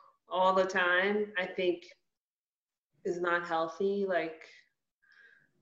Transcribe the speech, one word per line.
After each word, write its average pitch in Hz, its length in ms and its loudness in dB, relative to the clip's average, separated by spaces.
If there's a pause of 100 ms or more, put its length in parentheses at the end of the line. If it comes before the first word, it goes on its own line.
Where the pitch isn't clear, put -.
(300)
all 185 260 2
the 190 100 4
time, 190 640 2 (120)
I 185 80 -2
think 180 360 -2 (1200)
is 175 160 -4
not 175 260 0
healthy. 196 600 -2
Like, 165 340 -2 (1200)